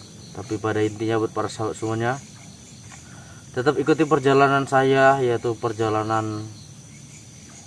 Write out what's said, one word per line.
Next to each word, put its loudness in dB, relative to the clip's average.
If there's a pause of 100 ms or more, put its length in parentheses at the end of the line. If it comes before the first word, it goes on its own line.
(360)
tapi -8
pada 0
intinya -2
buat -2
para -4
sahabat -6
semuanya, -4 (1400)
tetap 0
ikuti 2
perjalanan 2
saya, 4
yaitu 0
perjalanan -2 (1200)